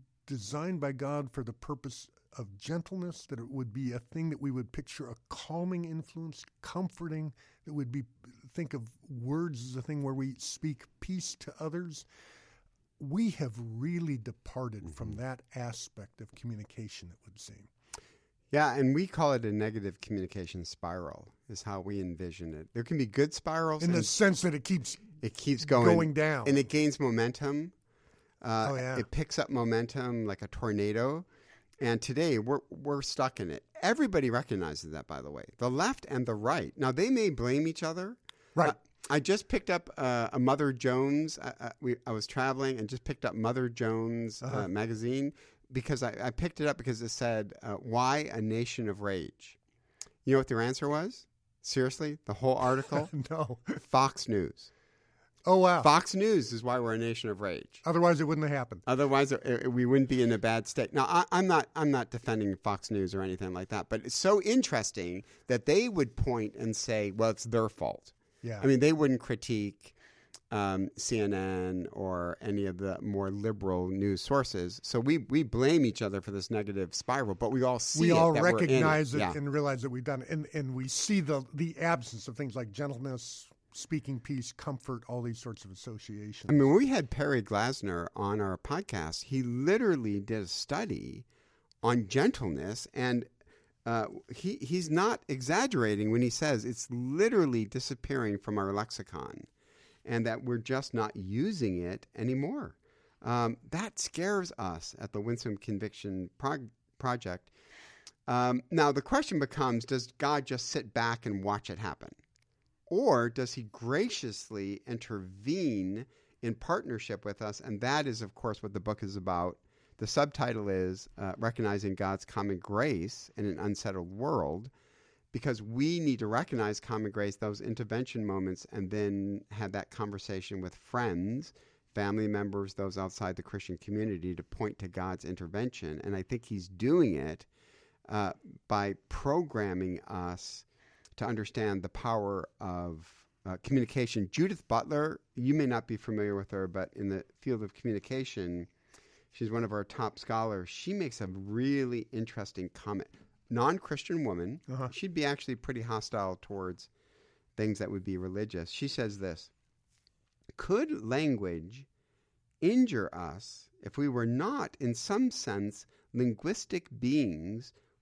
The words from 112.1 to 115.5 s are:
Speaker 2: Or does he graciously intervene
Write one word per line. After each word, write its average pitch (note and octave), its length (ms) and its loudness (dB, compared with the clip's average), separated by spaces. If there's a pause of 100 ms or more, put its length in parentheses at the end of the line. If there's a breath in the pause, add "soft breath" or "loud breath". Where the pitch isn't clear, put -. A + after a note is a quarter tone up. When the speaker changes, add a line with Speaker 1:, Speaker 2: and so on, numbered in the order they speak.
Speaker 2:
Or E3+ 400 6
does A#2+ 240 -4
he A#2+ 120 -8
graciously A2+ 1200 -4
intervene G#2+ 1200 -2 (360 soft breath)